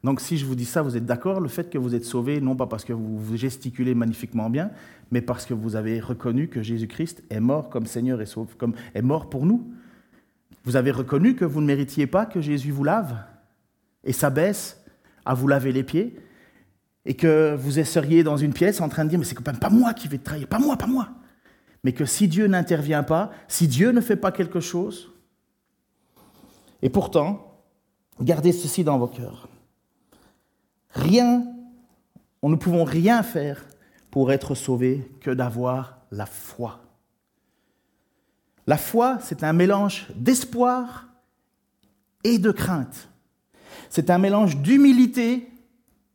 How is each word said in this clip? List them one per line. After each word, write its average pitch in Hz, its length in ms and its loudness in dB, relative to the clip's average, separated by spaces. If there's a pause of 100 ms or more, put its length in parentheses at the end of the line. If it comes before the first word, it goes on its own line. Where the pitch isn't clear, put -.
Donc 131 180 0
si 165 160 -4
je 139 80 -4
vous 131 100 -4
dis 123 100 -4
ça, 160 160 -2
vous 131 140 -2
êtes 117 100 -2
d'accord, 180 340 -2
le 156 100 -2
fait 170 200 -8
que - 80 -6
vous 123 160 -2
êtes 117 120 -4
sauvé, 131 340 -2
non 131 160 0
pas 127 100 -2
parce 110 200 -8
que 120 80 -6
vous, 110 260 -6
vous 110 160 -6
gesticulez 127 580 -4
magnifiquement 113 560 -2
bien, 156 220 -2 (400)
mais 123 100 0
parce 123 240 -6
que 127 80 -6
vous 110 220 -4
avez 110 240 -2
reconnu 123 480 -2
que 113 160 -6
Jésus-Christ 117 680 -6
est 110 100 -6
mort 139 300 0
comme 113 160 -4
Seigneur 120 360 -4
et 107 40 -6
Sauveur, 113 320 -12
comme, 117 160 -4 (200)
est 104 80 -4
mort 131 280 0
pour 139 160 -4
nous. 233 280 0 (920)
Vous 123 120 -4
avez 131 160 2
reconnu 143 440 2
que 185 100 -2
vous 151 160 -2
ne 151 40 2
méritiez 139 420 0
pas 202 180 0
que 190 160 -6
Jésus 147 300 -4
vous 139 120 -4
lave 156 340 -2 (840)
et 131 100 -4
s'abaisse 156 720 -2 (420)
à 127 80 0
vous 131 140 0
laver 135 240 2
les 131 120 0
pieds, 180 340 -4 (920)
et 127 60 -2
que 156 420 4
vous 139 260 0
seriez 165 400 4
dans 151 120 0
une 147 180 0
pièce 196 280 2
en 156 80 -2
train 156 160 -2
de 151 40 0
dire, « 175 100 2
Mais - 60 -2
c'est - 100 -8
quand - 120 -10
même 135 120 -6
pas - 100 0
moi 233 240 6
qui 147 160 -10
vais 139 80 -6
te - 80 -10
trahir, 151 220 -8
pas 214 120 -2
moi, 277 160 2
pas - 120 -4
moi. » 254 220 0 (760)
Mais 131 100 0
que 143 120 -2
si 208 220 2
Dieu 190 200 2
n'intervient 156 560 0
pas, 160 280 0 (160)
si - 200 2
Dieu 151 240 4
ne 240 100 4
fait - 160 0
pas 190 160 0
quelque 175 260 -2
chose, 180 520 -6 (1700)
et 135 80 0
pourtant, 180 720 -2 (580)
gardez 160 320 4
ceci 175 320 -2
dans 147 140 2
vos 123 100 0
cœurs. - 400 -14 (1400)
Rien, 240 540 4 (1000)
nous 143 60 2
ne 160 60 4
pouvons 170 280 2
rien 175 400 2
faire 143 400 -4 (480)
pour 135 200 2
être 139 240 0
sauvés 127 540 -2 (120)
que 139 100 -4
d'avoir 127 680 -4 (120)
la 101 140 -8
foi. - 560 -14 (1800)
La 147 120 2
foi, 240 440 0
c'est - 220 -8
un 156 100 2
mélange 196 640 2
d'espoir 247 920 0 (1160)
et 233 140 4
de 202 140 4
crainte. - 580 -4 (800)
C'est 160 200 0
un 180 80 6
mélange 196 400 4
d'humilité 247 920 6 (640)